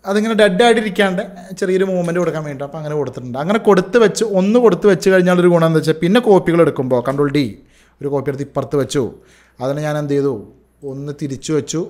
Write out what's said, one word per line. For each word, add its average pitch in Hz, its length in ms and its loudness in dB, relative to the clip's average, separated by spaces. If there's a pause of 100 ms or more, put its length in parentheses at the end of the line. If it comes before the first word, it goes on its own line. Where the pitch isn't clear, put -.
(100)
അതിങ്ങനെ 214 300 -2
ഡെഡ് 202 260 4
ആയിട്ടിരിക്കാണ്ട് 214 560 2 (380)
ചെറിയൊരു 190 300 0
മൂവ്മെന്റ് 175 320 -2
കൊടുക്കാൻ 156 220 -4
വേണ്ടിയിട്ട് 143 240 -8
അപ്പോൾ 156 120 -12
അങ്ങനെ 151 200 -8
കൊടുത്തിട്ടുണ്ട്. 127 420 -8
അങ്ങനെ 196 240 0
കൊടുത്ത് 196 380 4
വെച്ച്, 214 200 0 (160)
ഒന്ന് 208 240 2
കൊടുത്ത് 185 280 2
വെച്ച് 190 220 0
കഴിഞ്ഞാൽ 180 280 4
ഒരു 175 120 4
ഗുണം 165 160 4
എന്താ 160 100 2
വെച്ചാൽ 160 240 -2
പിന്നെ 196 240 4
കോപ്പികൾ 175 360 4
എടുക്കുമ്പോൾ 131 440 0
കൺട്രോൾ 143 280 0
ഡി 147 80 2 (560)
ഒരു 139 140 -8
കോപ്പി 139 180 -4
എടുത്ത് 135 160 -8
ഇപ്പുറത്ത് - 340 -4
വെച്ചു, 131 200 -2 (600)
അതിന് 139 240 -4
ഞാൻ 151 160 -4
എന്ത് 143 140 -2
ചെയ്തു, 139 180 0 (580)
ഒന്ന് 143 200 -10 (100)
തിരിച്ചു 135 360 -8
വെച്ചു 156 320 -4